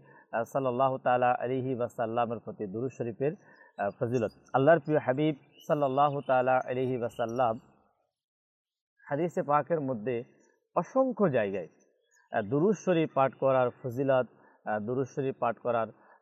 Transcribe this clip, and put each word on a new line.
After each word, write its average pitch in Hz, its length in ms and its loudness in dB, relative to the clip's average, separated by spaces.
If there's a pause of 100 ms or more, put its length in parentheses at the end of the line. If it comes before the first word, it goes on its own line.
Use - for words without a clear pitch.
(320)
আহ, 113 120 -2
সাল্লাল্লাহু 131 540 0
তাআলা 123 420 2
আলাইহি 131 360 -2
ওয়াসাল্লামের 117 640 -2
প্রতি 107 280 -8
দুরূদ 117 240 -6
শরীফের, 123 400 -4 (460)
আহ, 101 120 -2 (100)
ফজিলত। 117 320 0 (220)
আল্লাহর 143 260 6
প্রিয় 151 200 0
হাবিব 151 360 0 (320)
সাল্লাল্লাহু 143 540 0
তাআলা 127 440 2
আলাইহি 127 320 -2
ওয়াসাল্লাম 117 600 -2 (1500)
হাদিসে 165 340 -2
পাকের 147 380 0
মধ্যে 123 420 -4 (520)
অসংখ্য 214 540 0
জায়গায়, 101 380 0 (640)
আহ, 117 100 0
দুরূদ 147 340 2
শরীফ 165 380 0
পাঠ 135 200 2
করার 131 360 2
ফজিলত, 131 580 0 (380)
আহ, 107 140 -2
দুরূদ 127 280 -2
শরীফ 135 320 -4
পাঠ 117 180 -2
করার, 117 300 -2 (340)